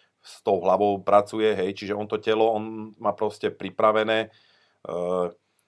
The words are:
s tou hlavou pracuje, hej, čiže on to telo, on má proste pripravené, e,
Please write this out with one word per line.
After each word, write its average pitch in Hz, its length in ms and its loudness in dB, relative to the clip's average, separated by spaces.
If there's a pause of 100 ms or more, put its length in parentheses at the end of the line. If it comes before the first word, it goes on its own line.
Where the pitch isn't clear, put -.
(200)
s - 200 -20
tou 98 200 0
hlavou 95 400 2
pracuje, 104 500 2
hej, 95 240 -2
čiže 101 200 -8
on 104 100 -6
to 107 140 -6
telo, 110 340 2
on 107 120 -4 (320)
má 110 160 -2
proste 107 360 -4
pripravené, 107 800 0 (560)
e, - 80 -10 (760)